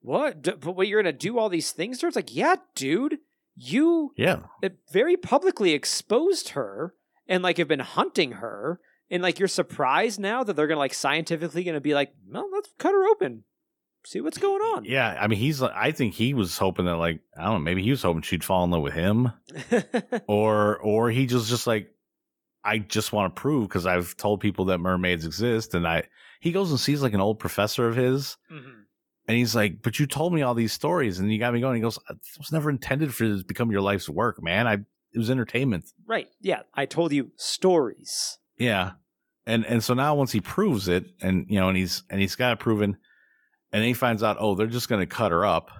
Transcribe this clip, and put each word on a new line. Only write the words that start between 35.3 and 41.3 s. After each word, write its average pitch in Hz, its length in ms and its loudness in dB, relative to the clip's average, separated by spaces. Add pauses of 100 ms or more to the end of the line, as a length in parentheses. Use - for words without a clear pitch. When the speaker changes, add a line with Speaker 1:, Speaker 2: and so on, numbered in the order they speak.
Speaker 2:
entertainment." 120 560 0 (200)
Speaker 1:
Right. 220 220 -4 (120)
Yeah, 185 220 -2 (120)
I 139 120 -2
told 160 260 0
you 131 240 0
stories. - 1000 0 (200)
Speaker 2:
Yeah, 98 340 2 (540)
and, 113 200 2
and 117 180 2
so 127 100 2
now 143 200 2
once 139 180 0
he 110 100 0
proves 143 460 0
it, 90 180 2 (160)
and, 92 260 0